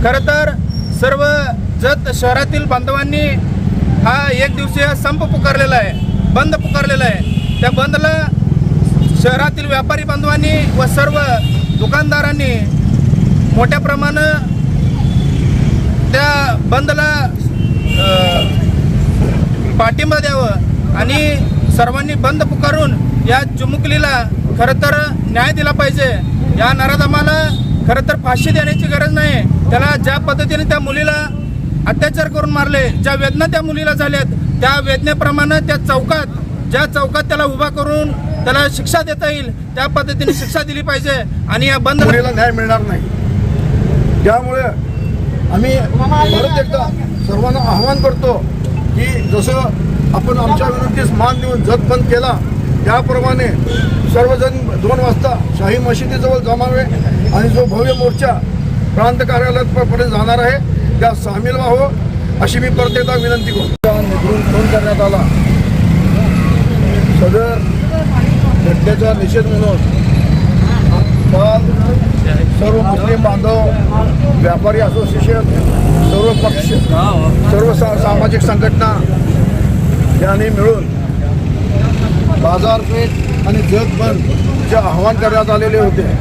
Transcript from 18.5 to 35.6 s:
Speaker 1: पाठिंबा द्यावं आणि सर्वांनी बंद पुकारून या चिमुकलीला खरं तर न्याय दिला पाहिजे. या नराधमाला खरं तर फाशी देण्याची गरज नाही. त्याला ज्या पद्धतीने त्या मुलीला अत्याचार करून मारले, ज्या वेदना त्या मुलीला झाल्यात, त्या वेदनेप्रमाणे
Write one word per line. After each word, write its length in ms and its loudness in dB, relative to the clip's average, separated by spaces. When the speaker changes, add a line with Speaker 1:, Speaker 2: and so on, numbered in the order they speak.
Speaker 1:
पाठिंबा 400 0
द्यावं 300 0
आणि 520 0
सर्वांनी 420 0
बंद 300 0
पुकारून 500 0
या 280 0
चिमुकलीला 720 0
खरं 160 2
तर 280 0
न्याय 200 0
दिला 200 -2
पाहिजे. 400 0
या 140 2
नराधमाला 840 0
खरं 220 0
तर 60 2
फाशी 340 -2
देण्याची 360 0
गरज 280 0
नाही. 300 0
त्याला 340 2
ज्या 140 0
पद्धतीने 460 -2
त्या 160 0
मुलीला 500 -2
अत्याचार 400 -2
करून 220 -4
मारले, 400 0
ज्या 240 -2
वेदना 320 -2
त्या 160 -2
मुलीला 320 -2
झाल्यात, 320 -2
त्या 220 0
वेदनेप्रमाणे 840 -2